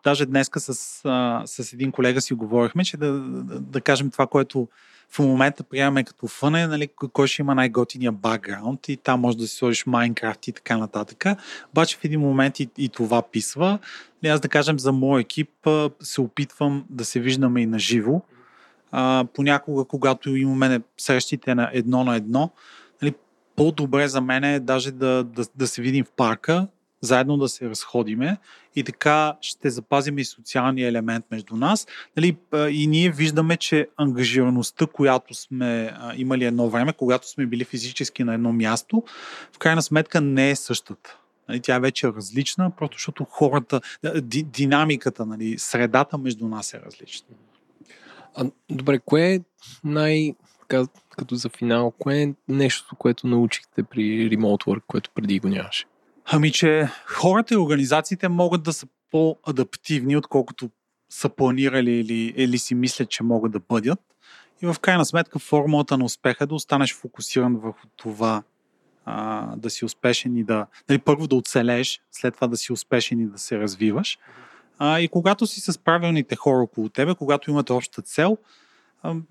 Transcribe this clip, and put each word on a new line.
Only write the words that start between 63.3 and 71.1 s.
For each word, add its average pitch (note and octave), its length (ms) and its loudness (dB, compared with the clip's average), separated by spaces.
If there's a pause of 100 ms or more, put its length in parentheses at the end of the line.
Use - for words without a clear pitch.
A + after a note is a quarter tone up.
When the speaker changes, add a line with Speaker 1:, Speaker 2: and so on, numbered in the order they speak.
Speaker 1:
да G#2 80 -4
бъдат. A#2 400 -2 (640)
И F3+ 40 -4
в E3 160 0
крайна F3 240 2
сметка E3 340 -2
формулата D3 580 2
на B2+ 80 0
успеха - 380 -2
е C#3+ 40 0
да D#3 80 -4
останеш C#3 400 0
фокусиран B2 640 -2
върху G#2+ 380 -10
това, A2 480 -2 (640)
а, A2 500 -6
да A2 140 -6
си - 160 -8
успешен B2 520 -2
и A2+ 60 0
да... G#2+ 240 -2 (220)
Нали, C#3 100 4
първо D3+ 280 2